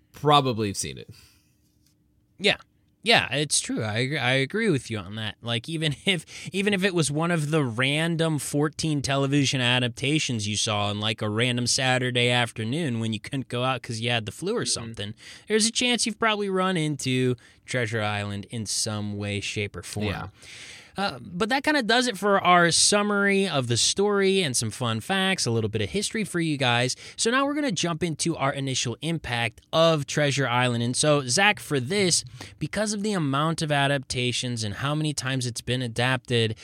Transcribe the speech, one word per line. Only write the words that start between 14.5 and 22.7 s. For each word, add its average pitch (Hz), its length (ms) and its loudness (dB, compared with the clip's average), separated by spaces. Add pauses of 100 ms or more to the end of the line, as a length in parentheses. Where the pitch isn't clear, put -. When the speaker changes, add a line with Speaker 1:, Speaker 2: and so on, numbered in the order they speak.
Speaker 2:
or 202 60 -2
Speaker 1:
Mm-hmm. - 80 -2
Speaker 2:
something, 110 440 -6 (340)
there's 220 200 4
a 226 40 0
chance 247 360 0
you've 220 120 -6
probably 208 300 0
run 185 280 2
into 127 580 0 (320)
Treasure 117 340 -2
Island 101 480 -4
in 110 160 -6
some 104 520 -4
way, 101 220 -4
shape, - 360 -6
or - 80 -10
form. 107 240 -6
Speaker 1:
Yeah. 92 200 -4 (720)
Speaker 2:
Uh, 185 240 -4
but 175 280 -2
that 269 120 0
kinda 294 220 2
does 240 240 4
it 202 100 -4
for 196 220 2
our 175 320 6